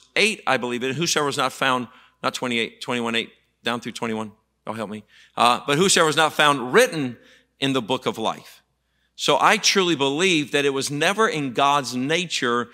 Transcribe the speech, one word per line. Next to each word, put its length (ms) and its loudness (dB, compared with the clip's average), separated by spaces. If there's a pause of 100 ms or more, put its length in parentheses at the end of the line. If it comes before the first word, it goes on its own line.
(160)
eight, 300 0
I 100 2
believe 260 -4
it, 120 -4
"Whosoever 320 0
was 100 -4
not 160 -2
found," 360 0 (340)
not 100 -2
twenty-eight, 480 -4
twenty-one 340 -4
eight, 160 -4 (320)
down 180 -4
through 120 -10
twenty-one, 400 -6 (320)
y'all 100 -8
help 160 -8
me, 140 -14 (320)
uh, 300 4
"but 100 2
whosoever 300 4
was 100 0
not 160 2
found 400 2
written 460 2 (420)
in 140 0
the 80 0
book 240 -4
of 100 -2
life." 460 -6 (540)
So 240 2
I 180 4
truly 380 2
believe 560 0
that 120 0
it 60 2
was 200 -4
never 380 0
in 240 -4
God's 420 0
nature 800 -2